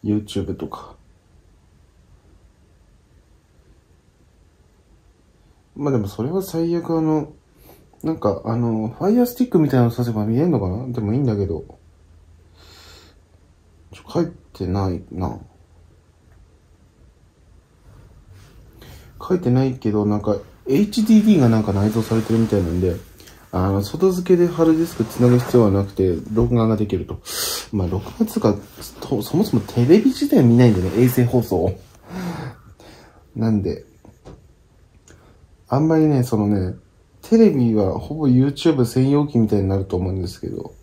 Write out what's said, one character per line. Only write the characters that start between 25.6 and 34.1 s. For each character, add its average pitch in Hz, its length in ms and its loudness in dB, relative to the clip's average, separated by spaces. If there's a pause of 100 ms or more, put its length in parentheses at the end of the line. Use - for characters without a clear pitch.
は 101 80 4
な 98 120 2
く 98 100 -8
て、 92 220 0 (180)
録 120 220 2
画 113 120 2
が 110 100 0
で 107 100 -2
き 98 100 -2
る - 80 -6
と。 - 140 -12 (520)
ま 98 140 -2
あ、 - 20 -4
録 92 320 -6
画 226 60 2
つ - 120 -8
う - 20 -2
か、 107 160 2 (460)
と、 120 200 -4
そ - 160 -4
も 190 60 2
そ - 140 0
も 101 40 2
テ 120 240 -2
レ 175 140 8
ビ - 60 0
自 277 240 0
体 196 140 4
見 117 140 6
な 127 80 8
い 117 60 6
ん - 20 2
で 90 80 0
ね、 90 140 -2
衛 123 120 4
星 123 180 2
放 120 180 0
送 95 140 -2
を。 92 220 -2 (1600)
な 110 160 -2
ん 104 100 0
で、 87 240 -6 (1800)